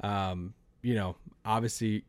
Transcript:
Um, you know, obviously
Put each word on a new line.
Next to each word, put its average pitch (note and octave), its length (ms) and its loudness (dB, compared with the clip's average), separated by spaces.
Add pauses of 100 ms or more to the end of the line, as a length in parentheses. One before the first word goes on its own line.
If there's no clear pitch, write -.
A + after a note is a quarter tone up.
Um, F#2+ 520 -2 (280)
you A#2+ 120 2
know, F#2+ 220 0 (280)
obviously A2 640 0